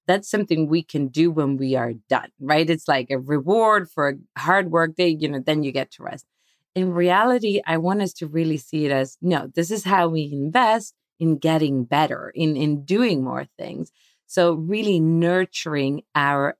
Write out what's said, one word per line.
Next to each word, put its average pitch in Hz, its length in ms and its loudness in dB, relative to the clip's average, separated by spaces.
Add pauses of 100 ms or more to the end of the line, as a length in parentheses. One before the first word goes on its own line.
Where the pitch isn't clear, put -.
that's 196 220 0
something 170 400 0
we 165 120 2
can 147 280 -4
do 156 200 2
when 143 280 0
we 131 180 0
are 120 160 -2 (160)
done, - 220 0 (100)
right? 151 300 0
It's 160 180 -2
like 131 220 0
a 135 100 -2
reward 180 720 2
for 147 180 0
a - 300 -10
hard 185 320 0
work 165 240 0
day, 180 140 2
you 156 180 -2
know, 143 180 -6
then 156 180 0
you 135 100 -4
get 131 200 -4
to - 100 -20
rest. - 220 -12 (500)
In 185 180 0
reality, 202 720 2
I 165 120 -2
want 185 240 0
us 185 140 -2
to 165 120 -10
really 156 300 -2
see 151 280 -4
it 143 60 0
as, 135 300 -2
no, 151 340 -2
this 170 160 -2
is 214 140 -6
how 185 240 2
we 156 220 -4
invest 220 600 0 (260)
in 160 180 2
getting 151 480 0
better, - 500 -2
in, 156 220 0
in 147 260 0
doing 190 400 0
more 131 220 -6 (120)
things. - 340 -10 (360)
So 170 280 2
really 196 440 0
nurturing 165 1000 0 (120)
our 143 460 0